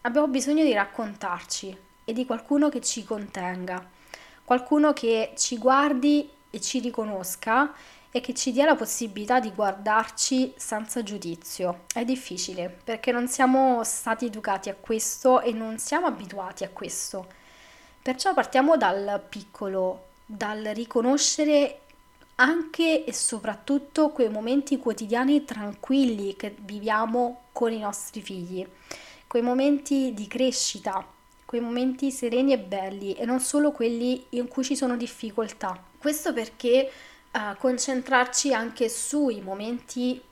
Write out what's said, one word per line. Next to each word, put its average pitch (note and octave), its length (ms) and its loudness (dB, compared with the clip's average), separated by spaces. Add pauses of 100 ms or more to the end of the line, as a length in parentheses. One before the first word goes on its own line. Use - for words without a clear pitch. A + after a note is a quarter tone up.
Abbiamo C#4 280 2
bisogno C#4 360 2
di C#4 80 6
raccontarci G3 1040 -4 (300)
e A3+ 80 -4
di B3 100 -2
qualcuno C#4+ 460 2
che C4+ 100 -4
ci - 240 -6
contenga, F#3 840 -6 (560)
qualcuno D4 520 4
che A3+ 420 0
ci - 220 -4
guardi C#4+ 720 4 (180)
e A3+ 140 -12
ci - 160 -2
riconosca A3+ 960 0 (420)
e B3 40 0
che B3+ 120 -8
ci B3+ 200 -2
dia C4 120 4
la D4+ 120 6
possibilità G#3+ 640 0
di A3 100 -4
guardarci G#3+ 1040 0
senza A3 460 -6
giudizio. F3+ 920 -6
È A#3 120 -2
difficile, F3+ 680 -6 (120)
perché A3+ 260 -4
non A#3+ 160 0
siamo B3+ 560 4
stati A3+ 440 -2
educati G#3 420 -4
a G3 100 -8
questo A#3+ 640 2
e A#3 120 -2
non A3 260 -6
siamo E4+ 280 0
abituati G3 560 -6
a F3+ 60 -6
questo. - 580 -10 (760)
Perciò C4 320 -2
partiamo C#4+ 440 6
dal G3+ 520 0
piccolo, F#3+ 840 -6 (140)
dal G#3+ 380 -6
riconoscere C4 1160 2 (560)
anche D#4+ 680 4
e A#3+ 80 -6
soprattutto C#4 1000 0
quei C4 180 2
momenti B3 500 0
quotidiani B3 680 2
tranquilli G#3+ 920 0
che G#3 200 -8
viviamo A3 960 -2
con A#3 220 0
i A3 80 -6
nostri G#3 400 -8
figli, F#3 440 -8 (600)
quei A#3 160 0
momenti C4+ 720 0
di G#3 140 -10
crescita, G#3+ 760 -2 (400)
quei A#3 160 -4
momenti B3+ 520 -2
sereni B3+ 400 2
e B3+ 80 4
belli G3 540 -6
e - 100 -6
non B3 160 0
solo D4 320 2
quelli B3 580 -2
in B3 160 -4
cui C4 160 -4
ci C4 140 -2
sono B3+ 200 0
difficoltà. A3 800 -6 (220)
Questo D4+ 340 -2
perché, A#3+ 580 2 (440)
eh, G#3 240 -4
concentrarci B3+ 960 0
anche A#3 360 -2
sui B3+ 520 -2
momenti A#3+ 800 -6 (120)